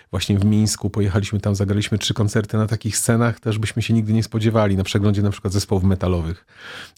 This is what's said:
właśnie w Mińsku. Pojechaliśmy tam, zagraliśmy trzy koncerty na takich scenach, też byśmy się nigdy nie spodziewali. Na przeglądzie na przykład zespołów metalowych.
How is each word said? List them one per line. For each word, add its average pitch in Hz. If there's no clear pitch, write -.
właśnie 98
w 98
Mińsku. 104
Pojechaliśmy 101
tam, 104
zagraliśmy 101
trzy -
koncerty 107
na 107
takich 107
scenach, 117
też 107
byśmy 110
się 117
nigdy 107
nie 110
spodziewali. 107
Na 95
przeglądzie 104
na 101
przykład 95
zespołów 101
metalowych. 90